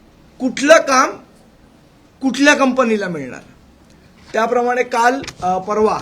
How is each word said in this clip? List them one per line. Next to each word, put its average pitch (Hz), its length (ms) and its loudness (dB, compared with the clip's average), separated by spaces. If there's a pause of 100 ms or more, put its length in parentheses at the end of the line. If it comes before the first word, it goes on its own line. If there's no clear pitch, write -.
(400)
कुठलं 269 380 4
काम 285 320 2 (1120)
कुठल्या 269 340 2
कंपनीला 233 520 0
मिळणार. 135 340 -12 (920)
त्याप्रमाणे 247 500 0
काल, 247 380 0 (220)
अ, 185 140 -2
परवा 208 440 0